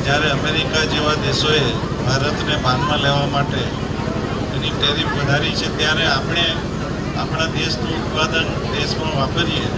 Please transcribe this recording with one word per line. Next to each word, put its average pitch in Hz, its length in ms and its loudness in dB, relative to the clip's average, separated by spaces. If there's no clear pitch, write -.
જ્યારે 147 260 2
અમેરિકા 151 560 0
જેવા 147 280 2
દેશોએ 147 460 2
ભારતને 143 580 2
બાનમાં 135 360 2
લેવા 143 320 2
માટે 143 300 0
એની - 120 0
ટેરિફ - 480 0
વધારી 139 320 2
છે, - 280 -2
ત્યારે 156 280 2
આપણે 170 400 0
આપણા 156 280 -2
દેશનું 160 440 -2
ઉત્પાદન 156 580 0
દેશમાં - 460 -2
વાપરીએ 160 480 0